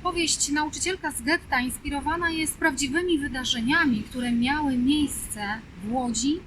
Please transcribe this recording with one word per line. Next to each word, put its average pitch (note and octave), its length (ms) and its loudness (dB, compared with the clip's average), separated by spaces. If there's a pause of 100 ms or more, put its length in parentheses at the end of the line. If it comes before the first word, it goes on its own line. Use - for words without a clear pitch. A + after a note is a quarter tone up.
Powieść E4+ 460 0
Nauczycielka D4+ 640 -2
z - 100 -8
getta C#4 400 0
inspirowana D4+ 680 -2
jest D#4+ 280 -2
prawdziwymi D4+ 640 2
wydarzeniami, B3+ 840 2
które B3 280 -4
miały C4 460 2
miejsce B3 840 0 (220)
w G#3 80 -4
Łodzi B3 560 0